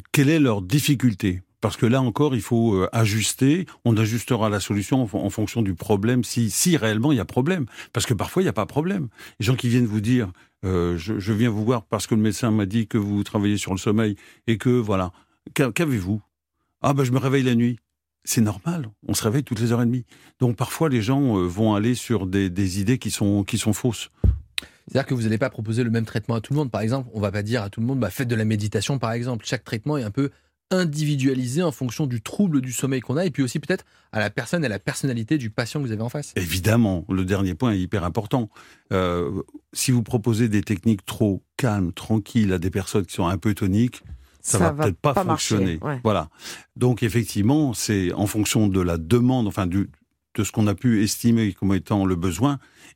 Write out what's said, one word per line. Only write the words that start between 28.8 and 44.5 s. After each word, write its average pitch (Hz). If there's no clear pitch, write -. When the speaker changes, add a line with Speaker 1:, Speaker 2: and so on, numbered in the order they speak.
Speaker 2:
par 113
exemple. 120
Chaque -
traitement 143
est 139
un 107
peu 139
individualisé 147
en 165
fonction 127
du 123
trouble 165
du 127
sommeil 131
qu'on 127
a 175
et 185
puis 139
aussi 135
peut-être -
à 107
la 104
personne, 139
à -
la 98
personnalité 131
du 117
patient 120
que 139
vous 117
avez 107
en 120
face. 147
Speaker 1:
Évidemment, 95
le 92
dernier 95
point 117
est 98
hyper 90
important. 110
Euh, 87
si -
vous 120
proposez 113
des 104
techniques 107
trop 101
calmes, 104
tranquilles 107
à 92
des 90
personnes 98
qui -
sont 95
un 92
peu 104
toniques, 107
ça -